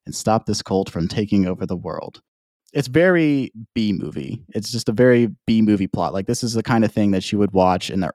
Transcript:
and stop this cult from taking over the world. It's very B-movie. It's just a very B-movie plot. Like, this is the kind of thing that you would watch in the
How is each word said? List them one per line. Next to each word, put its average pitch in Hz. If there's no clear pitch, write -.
and -
stop 110
this 104
cult 95
from 87
taking 101
over 92
the 90
world. -
It's 139
very 156
B-movie. 85
It's 107
just 117
a 120
very 120
B-movie 107
plot. 85
Like, 98
this 120
is 117
the 113
kind 117
of 104
thing 101
that 95
you 104
would 101
watch 92
in 95
the 90